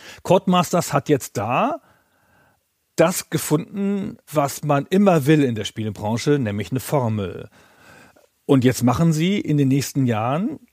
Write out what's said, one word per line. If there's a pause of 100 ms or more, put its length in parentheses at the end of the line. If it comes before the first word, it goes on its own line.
(240)
Codemasters
hat
jetzt
da (1120)
das
gefunden, (140)
was
man
immer
will
in
der
Spielebranche,
nämlich
eine
Formel. (960)
Und
jetzt
machen
sie
in
den
nächsten
Jahren (140)